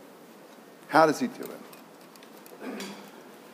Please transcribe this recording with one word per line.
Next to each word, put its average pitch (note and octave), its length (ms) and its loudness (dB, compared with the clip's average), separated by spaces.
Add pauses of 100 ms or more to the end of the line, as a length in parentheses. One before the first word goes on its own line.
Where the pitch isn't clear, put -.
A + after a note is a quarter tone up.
(880)
How D#3+ 200 10
does D3+ 120 8
he B2+ 80 2
do - 160 -4
it? - 1300 -12 (840)